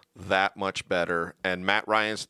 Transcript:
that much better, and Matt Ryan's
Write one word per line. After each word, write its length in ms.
that 400
much 320
better, 560
and 220
Matt 220
Ryan's 420